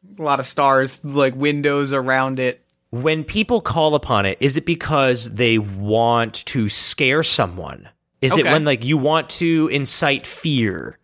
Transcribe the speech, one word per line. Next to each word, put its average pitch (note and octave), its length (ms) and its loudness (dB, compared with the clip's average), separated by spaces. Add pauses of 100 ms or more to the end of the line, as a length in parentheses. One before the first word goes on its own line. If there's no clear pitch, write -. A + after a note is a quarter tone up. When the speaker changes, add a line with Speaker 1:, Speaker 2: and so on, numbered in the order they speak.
(180)
Speaker 1:
a E3 40 -10
lot C#3+ 180 0
of C3 80 -6
stars, C3+ 560 0
like, C#3 320 0
windows C#3+ 580 0
around C3 460 0
it. B2+ 220 -2 (300)
Speaker 2:
When D#3 320 -2
people G#3+ 380 0
call D#3 340 0
upon A2 300 0
it, F#2+ 140 -2
is C3+ 180 2
it D#3+ 80 -4
because C3+ 680 0
they A2+ 260 2
want G#2+ 920 0
to A2 220 -2
scare C#3+ 540 0
someone? F2 680 -4 (320)
Is C3 160 2
it D#3+ 40 2
Speaker 1:
Okay. D3 100 2
Speaker 2:
when, D#3 140 4
like, C3 200 0
you D3+ 120 2
want D3 340 0
to E3 400 0
incite C#3 540 0
fear? G#2 800 -2